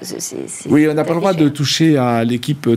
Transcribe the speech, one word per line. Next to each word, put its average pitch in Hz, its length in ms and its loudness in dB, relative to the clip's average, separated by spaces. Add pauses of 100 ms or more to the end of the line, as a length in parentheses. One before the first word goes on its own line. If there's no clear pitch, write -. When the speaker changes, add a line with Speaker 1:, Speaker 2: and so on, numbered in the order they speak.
Speaker 1:
c'est, - 200 -12
c'est, - 260 -10
c'est - 220 -10
Speaker 2:
Oui, 151 200 4
on 151 40 -2
n'a 151 100 0
pas 165 80 -2
le 170 80 -2
droit 190 140 2
de 165 60 -2
Speaker 1:
affiché. 147 140 4
Speaker 2:
toucher 151 440 2
à 120 260 2
l'équipe 123 540 -2